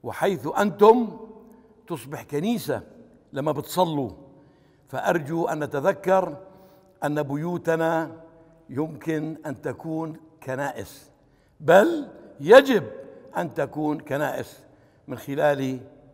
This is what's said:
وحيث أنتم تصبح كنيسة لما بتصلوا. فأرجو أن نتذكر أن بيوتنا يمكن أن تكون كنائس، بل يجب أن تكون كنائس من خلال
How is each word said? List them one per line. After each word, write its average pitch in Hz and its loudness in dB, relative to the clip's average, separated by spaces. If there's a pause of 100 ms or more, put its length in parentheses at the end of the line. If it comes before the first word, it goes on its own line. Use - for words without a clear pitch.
وحيث 143 -2 (120)
أنتم 214 6 (680)
تصبح 139 -10
كنيسة 147 -2 (520)
لما 147 -2
بتصلوا. 147 -2 (760)
فأرجو 165 -2
أن 151 -4
نتذكر 180 0 (680)
أن 147 -2
بيوتنا 165 -2 (580)
يمكن 156 -6
أن - -10
تكون 160 -8 (260)
كنائس، 131 -8 (480)
بل 220 6 (320)
يجب 220 8 (540)
أن 175 -4
تكون 151 -4
كنائس 135 -6 (440)
من 127 -10
خلال 139 0 (340)